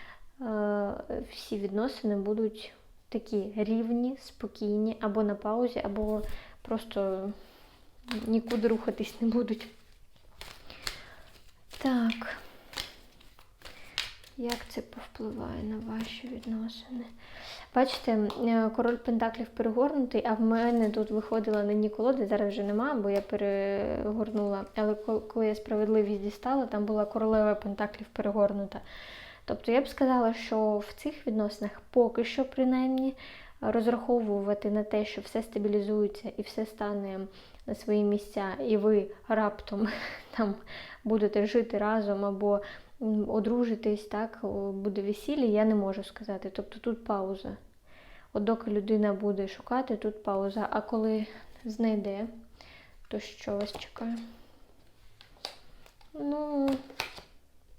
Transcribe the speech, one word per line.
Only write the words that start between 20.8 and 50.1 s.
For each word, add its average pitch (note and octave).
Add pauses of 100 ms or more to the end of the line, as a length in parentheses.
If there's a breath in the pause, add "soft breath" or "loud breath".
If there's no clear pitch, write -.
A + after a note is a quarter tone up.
тут G#3+
виходила G#3+
на G#3
дні G#3+
колоди, A3+
зараз G#3
вже G3+
нема, G#3+
бо G3+
я G3+
перегорнула. G3+ (100)
Але G#3+
ко-, G#3+
коли A3
я G#3+
справедливість G#3+
дістала, B3+
там G#3
була G#3+
королева G#3+
пентаклів G#3
перегорнута. G3+ (640 loud breath)
Тобто A#3
я B3+
б C4
сказала, B3
що A3
в G#3
цих -
відносинах G#3
поки A#3
що, C4
принаймні, C4 (460 loud breath)
розраховувати A3
на G#3
те, G#3
що -
все A3+
стабілізується G#3
і A3
все A3
стане G3+ (480 loud breath)
на A3
свої G#3
місця, G#3 (220)
і G#3+
ви G#3 (200 loud breath)
раптом G#3 (240 loud breath)
<laughs> -
там G#3 (480 loud breath)
будете G#3
жити A#3
разом G3+
або, G3+ (400 loud breath)
м, G#3+
одружитесь, A3
так, A3
о, G#3+ (240)
буде G3
весілля, B3
я G#3+
не A3
можу G3
сказати. G3
Тобто G3+
тут A#3
пауза. G3 (760 loud breath)
От G#3
доки A3+
людина G#3
буде G3
шукати, B3
тут G#3+